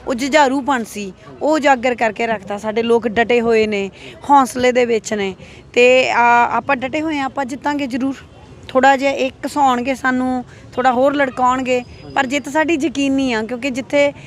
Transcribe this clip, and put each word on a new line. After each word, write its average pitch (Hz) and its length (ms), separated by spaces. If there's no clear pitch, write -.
ਉਹ 269 80
ਜੁਝਾਰੂਪਣ 262 680
ਸੀ, 202 280
ਉਹ 294 100
ਉਜਾਗਰ 262 420
ਕਰਕੇ 226 320
ਰੱਖਤਾ। 208 320
ਸਾਡੇ 214 240
ਲੋਕ 233 260
ਡਟੇ 233 320
ਹੋਏ 226 260
ਨੇ, 196 240
ਹੌਸਲੇ 254 420
ਦੇ 247 120
ਵਿੱਚ 226 300
ਨੇ 196 220
ਤੇ, 247 400
ਅ, - 40
ਆਪਾਂ 247 260
ਡਟੇ 254 240
ਹੋਏ 311 180
ਆ, 277 60
ਆਪਾਂ 269 200
ਜਿੱਤਾਂਗੇ 285 420
ਜ਼ਰੂਰ। 262 280
ਥੋੜ੍ਹਾ 269 280
ਜਿਹਾ 269 160
ਇਹ 262 180
ਘਸਾਉਣਗੇ 262 480
ਸਾਨੂੰ, 254 500
ਥੋੜ੍ਹਾ 254 200
ਹੋਰ 269 220
ਲੜਕਾਉਣਗੇ, 254 680
ਪਰ 269 120
ਜਿੱਤ 285 220
ਸਾਡੀ 302 260
ਯਕੀਨੀ 269 580
ਆ, 220 100
ਕਿਉਂਕਿ 240 280
ਜਿੱਥੇ 285 420